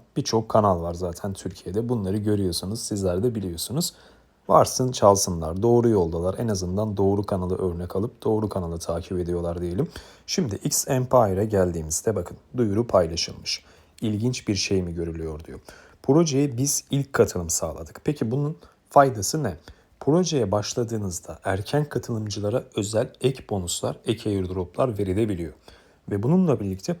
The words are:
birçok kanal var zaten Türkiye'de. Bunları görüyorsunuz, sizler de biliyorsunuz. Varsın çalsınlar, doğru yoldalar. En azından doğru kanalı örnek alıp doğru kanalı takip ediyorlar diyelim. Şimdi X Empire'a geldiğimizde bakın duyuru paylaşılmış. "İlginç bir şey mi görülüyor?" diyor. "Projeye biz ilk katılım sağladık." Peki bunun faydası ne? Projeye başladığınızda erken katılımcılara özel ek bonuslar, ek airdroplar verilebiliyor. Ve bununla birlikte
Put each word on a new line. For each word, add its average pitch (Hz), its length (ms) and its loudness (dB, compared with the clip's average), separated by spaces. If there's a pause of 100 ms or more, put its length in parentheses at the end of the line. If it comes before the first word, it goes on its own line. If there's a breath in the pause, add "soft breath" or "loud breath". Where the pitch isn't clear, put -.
(180)
birçok 113 320 -2
kanal 101 320 4
var 85 120 -4
zaten 90 400 -6
Türkiye'de. 95 560 -6
Bunları 104 280 0
görüyorsunuz, 101 640 -2
sizler 95 420 -2
de 120 120 0
biliyorsunuz. 98 580 -4 (540 loud breath)
Varsın 123 440 4
çalsınlar, 92 720 4
doğru 120 260 6
yoldalar. 87 500 2
En 120 80 -2
azından 98 500 -2
doğru 98 260 2
kanalı 92 320 -2
örnek 87 400 -4
alıp - 280 -4
doğru 107 260 0
kanalı 85 300 -4
takip 87 400 -4
ediyorlar 87 420 -4
diyelim. 90 260 -2 (400 loud breath)
Şimdi 151 280 -2
X - 320 -2
Empire'a 123 560 4
geldiğimizde 90 720 0
bakın 87 220 -6 (200)
duyuru 113 300 2
paylaşılmış. - 760 0 (380 soft breath)
"İlginç 110 460 -2
bir 107 80 0
şey 95 280 0
mi 85 100 -6
görülüyor?" 80 520 -8
diyor. - 140 -14 (440 loud breath)
"Projeye 143 540 4
biz 135 340 -2
ilk 139 220 -2
katılım 92 360 2
sağladık." - 540 -6
Peki 139 280 -2
bunun 147 260 -2 (320 loud breath)
faydası 139 540 4
ne? 87 140 -4 (420 loud breath)
Projeye 151 520 2
başladığınızda 104 920 -4
erken 98 460 -2
katılımcılara 107 720 -2 (120)
özel 110 360 -2 (100)
ek - 280 0
bonuslar, 95 560 -4
ek 110 240 -2
airdroplar 98 680 -2
verilebiliyor. 92 560 0 (560 loud breath)
Ve 101 140 0
bununla 165 360 4
birlikte 98 420 -4